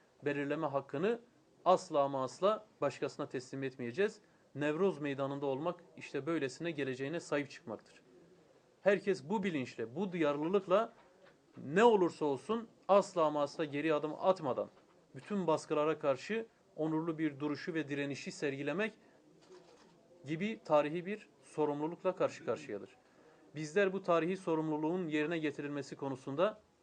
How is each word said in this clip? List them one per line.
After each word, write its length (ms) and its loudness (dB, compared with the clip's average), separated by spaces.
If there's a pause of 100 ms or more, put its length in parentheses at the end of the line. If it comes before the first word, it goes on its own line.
(260)
belirleme 420 0
hakkını 520 -2 (460)
asla 360 6
ama 220 2
asla 440 0 (140)
başkasına 460 -2
teslim 360 -6
etmeyeceğiz. 560 -2 (360)
Nevroz 440 0
meydanında 460 -2
olmak 380 -2 (140)
işte 280 -6
böylesine 460 -2
geleceğine 480 -4
sahip 320 -4
çıkmaktır. 500 -12 (800)
Herkes 480 2
bu 140 0
bilinçle, 520 -4
bu 160 -4
duyarlılıkla 800 2 (640)
ne 260 2
olursa 420 6
olsun 420 -2 (200)
asla 380 6
ama 160 2
asla 240 -2
geri 280 0
adım 260 0
atmadan 500 2 (460)
bütün 320 -4
baskılara 520 2
karşı 460 -2 (300)
onurlu 420 -2
bir 220 -2
duruşu 340 -4
ve 160 -2
direnişi 420 -4
sergilemek 640 -4 (1300)
gibi 400 -4
tarihi 400 2
bir 240 -10 (140)
sorumlulukla 720 -2
karşı 300 -2
karşıyadır. 440 -6 (640)
Bizler 380 2
bu 100 -4
tarihi 340 2
sorumluluğun 720 0
yerine 300 0
getirilmesi 580 -4
konusunda 680 -2 (220)